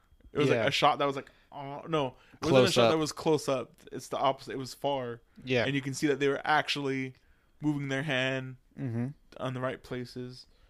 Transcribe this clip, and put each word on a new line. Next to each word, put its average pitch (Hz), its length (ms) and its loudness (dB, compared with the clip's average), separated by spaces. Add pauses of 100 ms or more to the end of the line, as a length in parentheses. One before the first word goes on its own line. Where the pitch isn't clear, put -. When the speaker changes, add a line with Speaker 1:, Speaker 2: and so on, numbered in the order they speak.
(320)
Speaker 1:
It - 60 -4
was, 135 100 2
like, 127 80 4
Speaker 2:
Yeah. 113 100 0
Speaker 1:
a 139 40 2
shot 143 280 4
that 143 80 2
was, 139 100 -2
like, 131 140 -10 (200)
uh, 139 380 -10
no. 151 260 -2 (280)
It - 40 -4
wasn't 160 100 2
a 131 40 10
Speaker 2:
Close 120 120 6
Speaker 1:
shot 120 140 6
Speaker 2:
up. 113 60 6
Speaker 1:
that 160 60 2
was 156 140 -2
close - 360 0
up. 131 240 -4 (200)
It's - 160 -10
the - 100 -6
opposite. 135 340 0
It 117 60 -6
was 131 160 -10
far. 127 460 -6 (240)
Speaker 2:
Yeah. 127 200 2
Speaker 1:
And 139 100 0
you 139 80 0
can 135 120 -4
see 156 120 0
that 135 140 2
they 143 80 4
were 139 160 0
actually 135 720 0 (460)
moving 143 280 -2
their 135 160 -2
hand 131 520 -2 (220)
Speaker 2:
Mm-hmm. 120 300 -2 (300)
Speaker 1:
on 127 160 -6
the 127 60 -8
right 127 220 -6
places. 123 640 -12 (240)